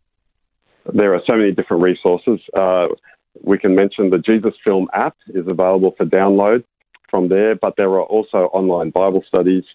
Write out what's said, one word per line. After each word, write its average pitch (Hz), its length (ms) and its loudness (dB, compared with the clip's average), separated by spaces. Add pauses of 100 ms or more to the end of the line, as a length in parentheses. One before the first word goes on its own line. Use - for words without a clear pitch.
(920)
There 101 200 2
are 87 120 -2
so 120 120 2
many 104 160 2
different 90 280 -2
resources. 90 580 0 (160)
Uh, 92 320 0 (560)
we 98 140 0
can 92 180 0
mention 98 340 0
the 92 80 2
Jesus 110 360 0 (100)
Film 95 300 0
app 120 220 -4 (120)
is 90 200 -8
available 92 500 0
for 98 80 -2
download 101 580 2 (460)
from 90 200 -2
there, 104 260 0
but 95 220 -4
there 98 120 0
are 95 140 0
also 104 500 -2
online 90 380 -2
Bible 95 360 0
studies, 92 360 0 (120)